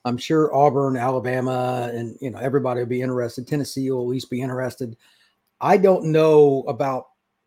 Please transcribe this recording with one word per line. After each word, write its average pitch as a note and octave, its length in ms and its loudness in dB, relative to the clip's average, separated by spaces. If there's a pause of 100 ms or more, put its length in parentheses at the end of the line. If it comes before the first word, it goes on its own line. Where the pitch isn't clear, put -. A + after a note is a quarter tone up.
I'm B2 140 -4
sure D#3 360 0
Auburn, C3+ 440 2
Alabama, B2+ 960 -2
and, A#2 260 -8
you C3 120 -8
know, G2+ 80 -14
everybody B2+ 420 -2
will A#2+ 60 -4
be B2 140 -4
interested. B2 460 -6
Tennessee C3+ 420 -4
will B2+ 120 -2
at A#2+ 60 -4
least B2+ 220 -6
be B2 120 -6
interested. B2+ 560 -8 (640)
I E3+ 160 4
don't F#3 340 4
know D3+ 560 6
about C3 380 -4 (420)